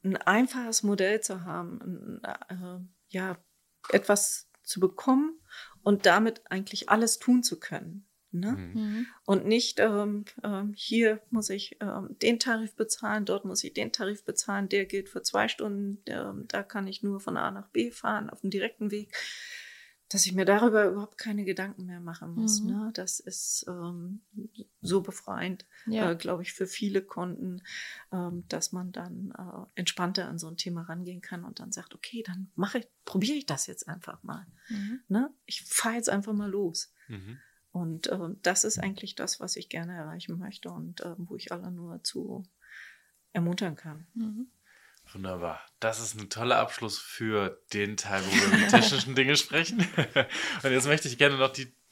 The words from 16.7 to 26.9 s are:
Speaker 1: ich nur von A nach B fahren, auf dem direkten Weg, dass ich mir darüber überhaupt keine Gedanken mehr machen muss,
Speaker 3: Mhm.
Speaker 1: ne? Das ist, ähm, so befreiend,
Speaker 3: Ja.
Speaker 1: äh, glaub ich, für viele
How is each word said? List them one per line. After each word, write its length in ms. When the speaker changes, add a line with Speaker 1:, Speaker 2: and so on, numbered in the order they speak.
Speaker 1:
ich 160
nur 180
von 160
A 140
nach 180
B 220
fahren, 400
auf 100
dem 100
direkten 400
Weg, 240
dass 160
ich 100
mir 100
darüber 420
überhaupt 320
keine 260
Gedanken 420
mehr 120
machen 340
muss, 280
Speaker 3:
Mhm. 100
Speaker 1:
ne? 240
Das 240
ist, 500
ähm, 520
so 200
befreiend, 640
Speaker 3:
Ja. 260
Speaker 1:
äh, 40
glaub 240
ich, 120
für 160
viele 340